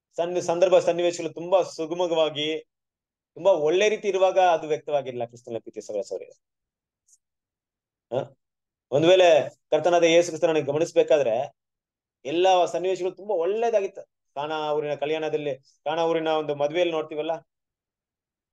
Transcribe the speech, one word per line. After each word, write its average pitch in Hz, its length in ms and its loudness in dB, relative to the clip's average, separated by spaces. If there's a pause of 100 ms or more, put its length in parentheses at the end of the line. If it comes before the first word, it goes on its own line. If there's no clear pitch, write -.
(160)
ಸಣ್ಣ 175 240 -4
ಸಂದರ್ಭ 175 380 4
ಸನ್ನಿವೇಶಗಳು 170 560 0
ತುಂಬಾ 175 280 0
ಸುಗಮವಾಗಿ, 160 960 -4 (760)
ತುಂಬಾ 175 180 2
ಒಳ್ಳೆ 175 380 2
ರೀತಿ 214 180 -4
ಇರುವಾಗ 185 320 2
ಅದು 165 280 2
ವ್ಯಕ್ತವಾಗಿಲ್ಲ 131 580 -4
ಕ್ರಿಸ್ತನ 120 340 -14
ಪ್ರೀತಿಯ 110 220 -14
ಸಹೋದರ 104 200 -6
ಸಹೋದರಿಯರೇ. - 400 -14 (1800)
ಹ? - 160 -8 (580)
ಒಂದ್ 147 160 2
ವೇಳೆ 175 420 6
ಕರ್ತನಾದ 170 540 0
ಯೇಸು 170 240 6
ಕ್ರಿಸ್ತನನ್ನು 160 360 0
ಗಮನಿಸ್ಬೇಕಾದ್ರೆ 147 920 0 (720)
ಎಲ್ಲಾ 175 400 2
ಸನ್ನಿವೇಶಗಳು 180 460 -4
ತುಂಬಾ 196 240 -8
ಒಳ್ಳೇದಾಗಿತ್ತು. 202 640 -2 (320)
ಕಾನಾ 151 400 -6
ಊರಿನ 147 200 -4
ಕಲ್ಯಾಣದಲ್ಲಿ, 151 640 -4
ಕಾನಾ 165 460 -6
ಊರಿನ 165 220 -2
ಒಂದು 156 280 -2
ಮದುವೆಯಲ್ಲಿ 160 380 -2
ನೋಡ್ತೀವಲ್ಲ, 156 380 -6 (1200)